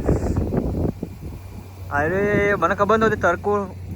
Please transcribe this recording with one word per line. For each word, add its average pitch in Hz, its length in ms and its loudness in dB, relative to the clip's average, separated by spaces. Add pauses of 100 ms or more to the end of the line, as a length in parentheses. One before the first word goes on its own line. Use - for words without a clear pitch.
(1900)
અરે 202 640 2
મને 180 200 2
ખબર 202 220 4
નહોતી 220 180 4
તડકો 196 520 0 (280)